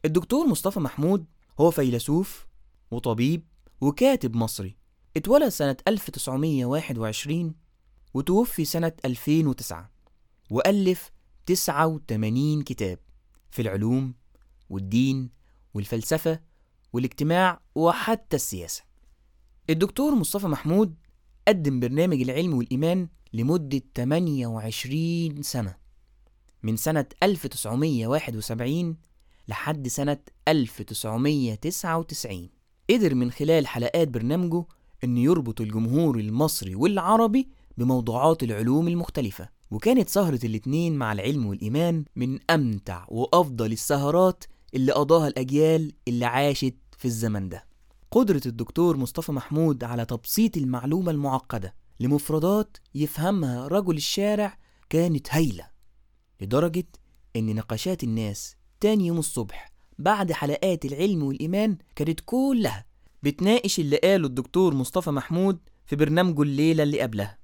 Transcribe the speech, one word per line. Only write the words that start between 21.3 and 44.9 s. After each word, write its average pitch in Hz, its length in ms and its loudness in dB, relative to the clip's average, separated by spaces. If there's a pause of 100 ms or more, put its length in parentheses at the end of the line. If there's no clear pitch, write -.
قدم 147 320 2
برنامج 143 400 2
العلم 143 340 -2
والإيمان 156 540 0 (240)
لمدة 139 500 -2 (120)
تمانية 143 520 0
وعشرين 143 960 -4
سنة، 110 320 -6 (880)
من 110 140 -2
سنة 156 300 0 (160)
ألف 185 240 0
تسعمية 123 600 -2
واحد 123 300 -2
وسبعين 135 600 -4 (520)
لحد 139 400 -6
سنة 143 300 -2 (300)
ألف 139 340 0
تسعمية 120 720 -2
تسعة 165 440 -4
وتسعين. 113 520 -8 (400)
قدر 202 240 4
من 123 160 0
خلال 147 360 2
حلقات 143 420 0
برنامجه 160 560 -2 (400)
إنه 123 160 2
يربط 131 400 2
الجمهور 117 580 0
المصري 107 560 -2
والعربي 208 720 2 (300)
بموضوعات 127 640 2
العلوم 120 460 0
المختلفة، 151 600 -4 (220)
وكانت 220 380 2
سهرة 151 380 0
الاتنين 147 500 -2
مع 117 160 -2
العلم 113 340 -2
والإيمان 147 580 -2 (120)
من 127 220 -2 (120)
أمتع 107 580 0
وأفضل 120 640 2
السهرات 147 720 2 (300)
اللي 131 180 2